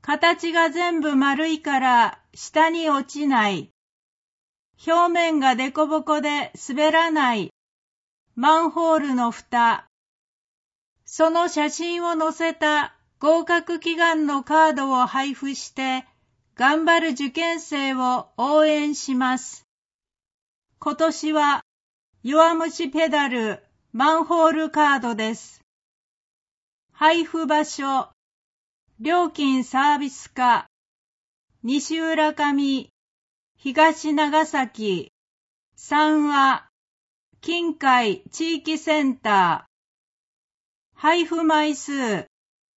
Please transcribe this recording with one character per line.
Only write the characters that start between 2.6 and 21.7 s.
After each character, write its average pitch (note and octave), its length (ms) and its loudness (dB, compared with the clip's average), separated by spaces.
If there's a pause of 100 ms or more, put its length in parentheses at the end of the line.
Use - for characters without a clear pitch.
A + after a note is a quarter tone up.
に E4 180 -2
落 C4+ 160 -2
ち D4 220 -6
な A3+ 220 2
い。 E3+ 200 -6 (1200)
表 F4 220 4
面 E4+ 300 0
が C4 160 2
凸 C4+ 300 -2
凹 D4+ 360 -2
で D4 300 -4 (160)
滑 D4+ 220 0
ら D#4+ 220 2
な C4 240 2
い。 F#3+ 160 -6 (880)
マ D#4 260 4
ン D#4+ 60 0
ホ E4 260 0
ー D#4 40 2
ル C#4 160 -2
の A#3+ 160 0
蓋。 - 560 0 (1160)
そ D#4+ 240 2
の E4+ 180 2
写 D4+ 220 -2
真 F4 340 -6
を E4+ 160 -2
載 D#4+ 140 0
せ E4 200 -4
た D4+ 400 0 (240)
合 E4 280 2
格 E4+ 340 -2
祈 E4 160 -4
願 D#4+ 320 2
の C#4 160 -2
カ D#4 280 4
ー - 20 -2
ド C4+ 180 -4
を B3+ 140 2
配 C4+ 280 -4
布 C#4 220 -8
し - 180 -16
て、 C4 320 -6 (500)
頑 D4+ 280 2
張 E4+ 160 4
る E4 120 -2
受 C4 180 -4
験 E4 320 -4
生 C#4 320 -4
を B3+ 420 -2
応 D4+ 300 2
援 D4+ 280 0
し C4+ 220 -6
ま B3+ 220 0
す。 - 260 -14 (1160)
今 C#4+ 180 -6
年 D#4 340 -2
は、 C#4+ 300 2 (640)